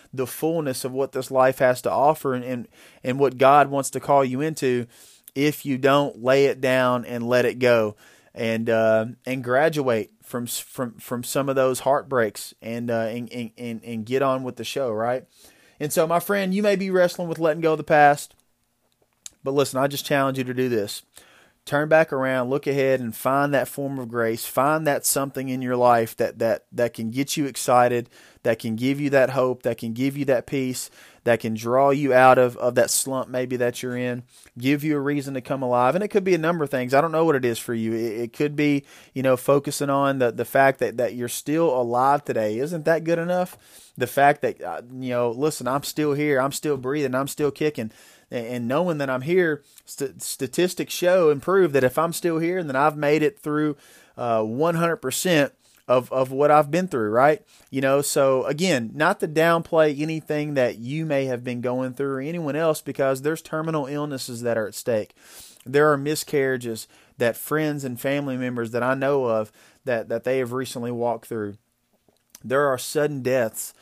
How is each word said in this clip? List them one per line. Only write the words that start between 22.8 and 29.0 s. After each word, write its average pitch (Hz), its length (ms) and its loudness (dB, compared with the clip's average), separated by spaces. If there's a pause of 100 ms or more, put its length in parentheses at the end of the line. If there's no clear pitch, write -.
and 113 160 -6
find 143 360 0
that 131 160 0
form 139 300 -8
of 123 100 -8
grace. 113 380 -2
Find 151 400 0
that 139 180 0
something 135 460 -2
in 127 140 -4
your 123 120 0
life 120 420 4
that, 113 200 -2
that, 113 340 0
that 120 220 0
can 113 160 -6
get 135 280 -4
you 147 100 -2
excited, 123 600 2 (360)
that 117 160 0
can 113 160 -6
give 139 260 -2